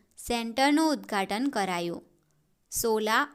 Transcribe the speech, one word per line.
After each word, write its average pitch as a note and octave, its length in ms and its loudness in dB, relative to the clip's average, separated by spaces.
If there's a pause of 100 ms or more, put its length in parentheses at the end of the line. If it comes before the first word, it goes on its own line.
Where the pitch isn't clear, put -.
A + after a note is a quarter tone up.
(280)
સેન્ટરનું C4 640 2
ઉદ્ઘાટન G3+ 560 -2
કરાયું? F3+ 560 -4 (680)
સોલા, A3 640 0